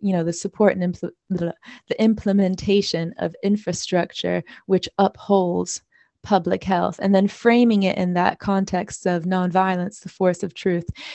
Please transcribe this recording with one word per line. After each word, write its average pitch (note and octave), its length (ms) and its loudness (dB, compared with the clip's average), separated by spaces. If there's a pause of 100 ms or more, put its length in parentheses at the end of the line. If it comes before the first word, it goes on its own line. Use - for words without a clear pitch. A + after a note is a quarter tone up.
you G3 100 0
know, F3 100 0
the E3 120 -4
support G3+ 420 0
and F3+ 180 -2
impl-, - 180 -10 (180)
the, E3+ 240 -4 (340)
the - 100 -4
implementation G3 1160 2
of E3 260 -4
infrastructure F3+ 1000 -2 (220)
which F#3+ 200 0 (120)
upholds F#3 800 0 (420)
public F#3 400 0
health, F3+ 380 -2
and G3 140 2
then G3 120 6
framing A#3 580 4
it F#3 120 0
in F3+ 160 0
that F3 260 0
context G3 680 -2
of F3 180 0
nonviolence, F#3 760 0
the - 100 -16
force F3+ 320 0
of F#3 100 -6
truth. F3 320 -2 (300)